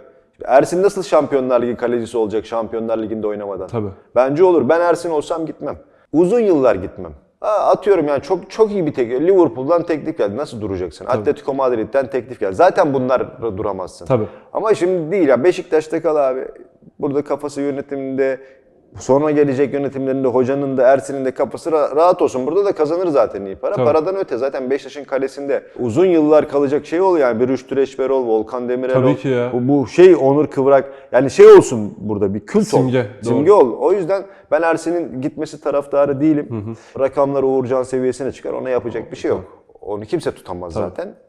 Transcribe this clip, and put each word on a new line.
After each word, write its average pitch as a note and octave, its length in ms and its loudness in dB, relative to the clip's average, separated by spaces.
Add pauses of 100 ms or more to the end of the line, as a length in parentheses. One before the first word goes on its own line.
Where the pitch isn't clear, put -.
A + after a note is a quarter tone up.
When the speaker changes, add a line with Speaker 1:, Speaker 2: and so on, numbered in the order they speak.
(460)
Speaker 1:
Ersin D3 380 4
nasıl G3 200 0
Şampiyonlar C3 580 0
Ligi A#2+ 140 -2
kalecisi A#2+ 420 -4
olacak G#2+ 280 -2
Şampiyonlar A2+ 520 -6
Ligi'nde G#2+ 300 -6
oynamadan? G2+ 400 -8
Speaker 2:
Tabii. G#2 220 -6 (260)
Speaker 1:
Bence C3+ 280 2
olur. D#3+ 260 4
Ben E3 120 2
Ersin E3+ 280 0
olsam D#3+ 360 -4
gitmem. C#3+ 300 -10 (380)
Uzun F3+ 260 2
yıllar C#3+ 360 2
gitmem. F2+ 360 -10 (280)
Ha, - 100 -6
atıyorum F3+ 580 2
yani C#3+ 140 -2
çok, F3+ 280 -6
çok A3 220 0
iyi F#3+ 140 -2
bir D3 80 -4
teklif. B2 280 -2
Liverpool'dan D#3+ 640 2
teklif D#3 320 -6
geldi. G#2 200 -2
Nasıl B2+ 240 -10
duracaksın? F#2+ 440 -8
Speaker 2:
Tabii. A#2+ 120 -2
Speaker 1:
Atletico C3+ 360 -4
Madrid'den B2+ 560 -2
teklif B2 300 -6
geldi. F#2+ 160 -4
Zaten D3+ 380 2
bunlarla B2 640 -4
duramazsın. F#2+ 480 -8
Speaker 2:
Tabii. A#2 200 0 (280)
Speaker 1:
Ama G#3 200 0
şimdi E3+ 380 -2
değil F#3 160 0
ya. C#3+ 160 2
Beşiktaş'ta E3 580 -2
kal D#3+ 140 0
abi. C3 300 -2 (540)
Burada C#3+ 220 -2
kafası C#3+ 400 -6
yönetiminde C3+ 800 -4 (600)
sonra C#3+ 320 2
gelecek C#3+ 420 0
yönetimlerinde C3+ 540 -2
hocanın C3 500 0
da B2 100 4
Ersin'in C3+ 380 0
de B2+ 60 -2
kafası B2+ 380 -6
ra-, D3 260 0
rahat F3 260 4
olsun. C3 260 -2
Burada F#3 180 0
da G3 60 0
kazanır E3 360 -2
zaten G#2+ 380 0
iyi F#2+ 100 -10
para. D#3+ 200 -6
Speaker 2:
Tabii. B2+ 100 0
Speaker 1:
Paradan D#3 300 0
öte F3+ 220 -6
zaten C3 320 -4
Beşiktaş'ın C3+ 340 -6
kalesinde C3+ 600 -4 (160)
uzun B2 260 0
yıllar D#3 440 4
kalacak C#3+ 360 0
şey E3 160 -2
ol F#3 160 2
yani. A#2+ 220 2
Bir B2+ 80 2
Rüştü C3+ 280 -4
Reçberol, C3 520 -2
Volkan A2 420 -2
Demirel B2+ 240 -4
Speaker 2:
Tabii C3 140 2
Speaker 1:
ol. C#3+ 80 2
Speaker 2:
ki C#3+ 120 -6
ya. B2 260 0
Speaker 1:
Bu, B2 140 -2
bu C3+ 200 2
şey F3+ 280 8
onur C#3 320 2
kıvrak. C3+ 460 2 (180)
Yani C3 200 4
şey G3+ 200 10
olsun B2 460 6
burada G2+ 360 -2
bir G#2+ 60 -4
kült G3+ 280 -2
Speaker 2:
Simge, C3 320 0
Speaker 1:
ol. A#2+ 40 0 (220)
Speaker 2:
doğru. A#2+ 80 0
Speaker 1:
Simge C#3+ 180 4
ol. D3 280 6
O D#3+ 140 2
yüzden F#3+ 300 -2 (280)
ben D3+ 100 2
Ersin'in E3 600 -2
gitmesi D3 400 -8
taraftarı C#3+ 600 -2
değilim. D3 280 0
Speaker 2:
Hı A2+ 500 -10
hı. C3 40 -2
Speaker 1:
Rakamlar C#3 400 0
Uğurcan C3 400 0
seviyesine B2+ 480 -4
çıkar. - 220 -10
Ona B2 160 -8
yapacak A#2+ 420 -6
bir - 60 -14
şey D#3+ 120 -6
yok. F#2+ 140 -2
Speaker 2:
Tabii. - 340 -20 (140)
Speaker 1:
Onu G#2 140 -10
kimse D3 260 -6
tutamaz F2+ 420 -12
Speaker 2:
Tabii. G#2 100 -4
Speaker 1:
zaten. E3 320 -10 (140)